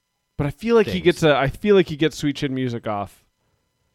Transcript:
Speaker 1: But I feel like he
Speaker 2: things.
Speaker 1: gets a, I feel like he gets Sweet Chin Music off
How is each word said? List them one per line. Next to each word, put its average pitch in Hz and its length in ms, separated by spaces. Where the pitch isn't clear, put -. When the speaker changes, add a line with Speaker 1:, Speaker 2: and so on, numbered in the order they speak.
Speaker 1:
But 143 100
I 143 40
feel 233 240
like 220 120
he 208 60
Speaker 2:
things. 180 120
Speaker 1:
gets 170 180
a, 147 120
I 135 120
feel 202 280
like 185 120
he 160 80
gets 147 220
Sweet 143 180
Chin 135 180
Music 127 340
off 101 360